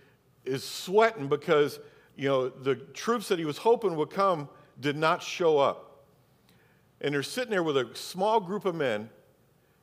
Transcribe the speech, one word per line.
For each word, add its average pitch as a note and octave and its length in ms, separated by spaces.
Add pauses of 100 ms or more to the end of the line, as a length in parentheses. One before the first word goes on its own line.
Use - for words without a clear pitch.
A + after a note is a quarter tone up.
(440)
is C3 200
sweating G3+ 640
because, D3 500 (380)
you C3 120
know, C3 200
the C3 280
troops A3 520
that F#3+ 100
he E3 60
was D3 140
hoping A3+ 380
would D3+ 140
come F3+ 380 (320)
did C#3+ 160
not D#3+ 260
show D#3+ 360
up. - 480 (960)
And C#3 120
they're C#3+ 80
sitting B3 280
there F#3+ 120
with D3+ 140
a A#2 180
small G#3+ 460
group F#3+ 240
of F#3 100
men. A#2 360 (720)